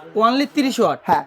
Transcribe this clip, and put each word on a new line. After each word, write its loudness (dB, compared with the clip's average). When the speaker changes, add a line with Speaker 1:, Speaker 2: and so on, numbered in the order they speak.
Speaker 1:
Only 2
তিরিশ -2
ওয়াট? 0
Speaker 2:
হ্যাঁ, 0